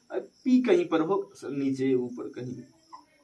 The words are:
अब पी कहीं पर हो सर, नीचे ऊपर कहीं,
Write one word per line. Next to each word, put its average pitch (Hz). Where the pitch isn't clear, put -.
अब -
पी 254
कहीं 180
पर 160
हो 180
सर, -
नीचे 135
ऊपर 120
कहीं, -